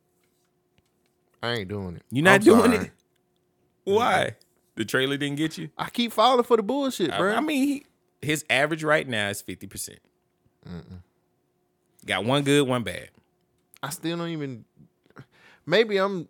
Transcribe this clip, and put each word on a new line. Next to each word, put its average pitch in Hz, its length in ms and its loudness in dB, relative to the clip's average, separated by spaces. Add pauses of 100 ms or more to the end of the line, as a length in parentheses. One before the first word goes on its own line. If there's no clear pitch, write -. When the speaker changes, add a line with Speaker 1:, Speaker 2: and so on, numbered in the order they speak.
(1400)
Speaker 1:
I 117 120 -4
ain't 101 140 -6
doing 92 280 -8
it. - 140 -18
Speaker 2:
You 123 120 -2
not 185 140 8
Speaker 1:
I'm 202 60 4
Speaker 2:
doing 233 300 8
Speaker 1:
sorry. 202 140 -2
Speaker 2:
it? - 40 -14 (920)
Why? 196 520 2 (400)
The 110 80 -2
trailer 131 320 0
didn't 143 200 -4
get 156 220 -4
you? 160 180 -10
Speaker 1:
I 160 140 -6
keep 233 220 -2
falling 247 320 4
for 240 120 2
the 220 60 4
bullshit, 247 500 -2
Speaker 2:
I, 98 60 -4
Speaker 1:
bro. 196 160 0
Speaker 2:
I 226 60 -2
mean, 285 260 0
he, 285 200 -4 (360)
his 156 260 -4
average 151 360 0
right 151 220 0
now 107 220 -4
is 101 140 -6
fifty 90 240 -14
percent. - 320 -14 (680)
Speaker 1:
Mm-mm. 90 320 -16 (1040)
Speaker 2:
Got 95 180 -2
one 135 180 0
good, 143 240 4
one 123 180 -2
bad. 87 260 -12 (720)
Speaker 1:
I 139 80 -8
still 165 280 -8
don't 170 100 -6
even. 143 360 -10 (1000)
Maybe 208 320 2
I'm. 190 320 -2